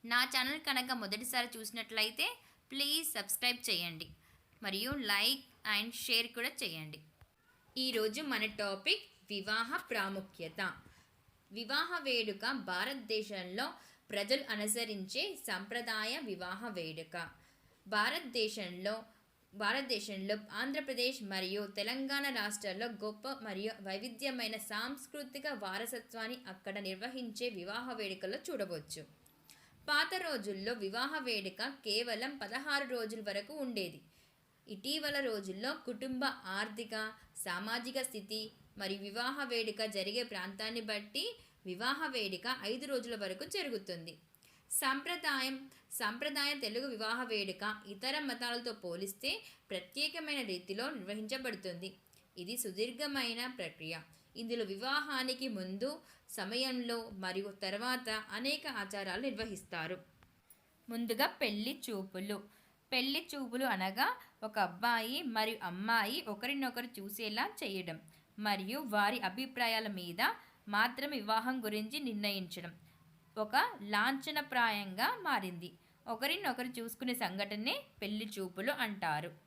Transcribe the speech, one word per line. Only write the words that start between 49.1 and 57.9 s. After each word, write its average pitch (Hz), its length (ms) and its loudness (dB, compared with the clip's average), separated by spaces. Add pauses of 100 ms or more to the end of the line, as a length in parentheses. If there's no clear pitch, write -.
ప్రత్యేకమైన 285 760 -2
రీతిలో 196 440 -2
నిర్వహించబడుతుంది. 208 1080 -4 (400)
ఇది 190 200 -4
సుదీర్ఘమైన 240 880 0 (100)
ప్రక్రియ. 160 420 -6 (360)
ఇందులో 226 300 0
వివాహానికి 262 800 0
ముందు, 196 540 -2 (280)
సమయంలో 233 800 0
మరియు 190 380 -2 (140)
తర్వాత 226 480 0